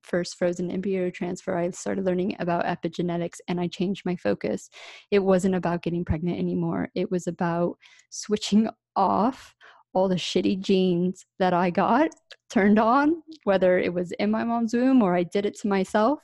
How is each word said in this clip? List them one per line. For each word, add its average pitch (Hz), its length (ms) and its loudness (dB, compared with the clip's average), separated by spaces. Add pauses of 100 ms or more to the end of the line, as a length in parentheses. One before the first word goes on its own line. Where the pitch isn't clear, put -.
first - 360 -4
frozen 175 320 -2
embryo 185 400 -2
transfer, 180 440 -6
I 175 160 -2
started 196 360 -6
learning 180 320 -2
about 175 260 -2
epigenetics 170 800 -4
and 175 140 -4
I 175 80 -2
changed - 380 -6
my 180 100 -2
focus. 202 540 -4 (400)
It 202 80 4
wasn't 190 360 2
about 175 280 -2
getting 175 200 -4
pregnant 175 360 -2
anymore. 175 560 -2
It 185 160 -4
was 180 160 -4
about 175 500 -2 (320)
switching 208 600 0 (260)
off 196 580 0 (380)
all 185 160 2
the 185 60 2
shitty 190 460 0
genes 185 680 2 (120)
that 185 140 2
I 180 160 2
got 202 400 2 (400)
turned 208 300 4
on, 285 440 2 (220)
whether 185 340 4
it 180 140 0
was 180 200 -4
in 208 180 -2
my 220 140 -2
mom's 233 280 -2
womb 254 300 4
or 180 120 4
I 175 100 2
did 196 200 -2
it - 160 -4
to - 80 -4
myself 208 560 2